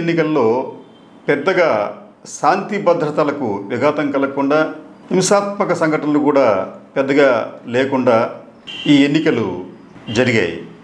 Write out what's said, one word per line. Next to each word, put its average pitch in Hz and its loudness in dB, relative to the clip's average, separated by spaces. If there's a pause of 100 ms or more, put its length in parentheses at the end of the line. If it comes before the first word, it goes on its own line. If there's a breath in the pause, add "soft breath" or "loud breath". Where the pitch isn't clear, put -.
ఎన్నికల్లో 156 0 (840)
పెద్దగా 160 2 (640)
శాంతి 190 -2 (100)
భద్రతలకు 151 0 (240)
విఘాతం 147 0
కలగకుండా, 139 0 (500)
హింసాత్మక 202 0 (100)
సంఘటనలు 147 0
కూడా 135 4 (500)
పెద్దగా 139 4 (460)
లేకుండా 127 2 (760)
ఈ 143 6 (100)
ఎన్నికలు 147 0 (680)
జరిగాయి. 107 0 (280)